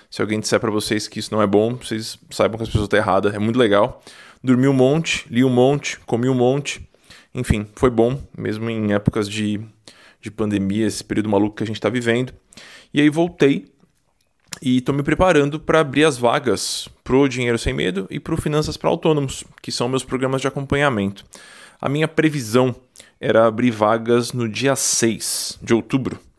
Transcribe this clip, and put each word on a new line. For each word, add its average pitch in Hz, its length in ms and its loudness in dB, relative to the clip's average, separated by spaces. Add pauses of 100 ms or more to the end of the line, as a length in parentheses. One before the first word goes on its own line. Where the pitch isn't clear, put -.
(120)
Se - 100 -8
alguém 107 180 -2
disser 104 200 -2
pra 113 100 -2
vocês 104 380 -4
que - 100 -12
isso - 160 -8
não 107 80 0
é 104 60 2
bom, 107 300 2
vocês 110 420 -10 (100)
saibam 107 280 0
que 113 60 -6
as 110 60 -8
pessoas 104 140 -2
estão 101 160 0
erradas, 98 340 0
é 101 60 -8
muito 113 180 0
legal. 113 460 2 (400)
Dormi 127 240 4
um 139 60 4
monte, 135 580 2
li 120 120 2
um 131 60 4
monte, 131 520 2
comi 123 280 -2
um 131 60 2
monte. 131 520 -2 (460)
Enfim, 117 320 -4 (100)
foi 131 140 2
bom, 120 320 2 (160)
mesmo 107 320 -6
em 107 240 -2
épocas 104 340 0
de, 104 320 -4 (600)
de 107 80 -14
pandemia, 104 560 -2
esse - 180 -4
período 107 240 -2
maluco 104 280 0
que - 80 -6
a 104 40 -4
gente 107 140 -8
tá 110 80 0
vivendo. 120 420 0 (600)
E 143 80 2
aí 151 80 6
voltei 165 560 2 (960)
e 127 200 2
tô 139 120 -2
me 143 80 -2
preparando 151 580 2
pra 160 200 2
abrir 143 260 2
as 147 100 2
vagas 120 720 -2 (160)
pro 135 240 4
Dinheiro 120 300 -2
Sem 131 160 -2
Medo 180 360 -4
e 151 100 -8
pro 160 200 -6
Finanças 151 380 -2
pra - 100 -2
Autônomos, 156 560 0 (180)
que - 100 -10
são 123 180 -2
meus 131 140 -2
programas 131 360 -2
de 135 80 -4
acompanhamento. 135 800 -2 (560)
A - 80 -4
minha 151 180 0
previsão 131 680 0 (460)
era 110 280 4
abrir 117 240 2
vagas 113 600 0
no 123 160 -4
dia 120 280 -2
seis - 840 -2
de - 120 0
outubro, 117 460 -2 (200)